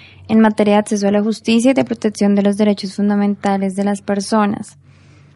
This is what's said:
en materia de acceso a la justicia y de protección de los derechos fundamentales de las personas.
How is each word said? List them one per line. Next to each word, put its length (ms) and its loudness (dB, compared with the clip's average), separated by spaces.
en 100 4
materia 360 4
de 40 4
acceso 280 -2
a 40 2
la 100 2
justicia 500 0
y 20 2
de 100 2
protección 520 -2
de 80 2
los 120 2
derechos 400 -2
fundamentales 800 -2
de 80 -2
las 180 -2
personas. 760 -2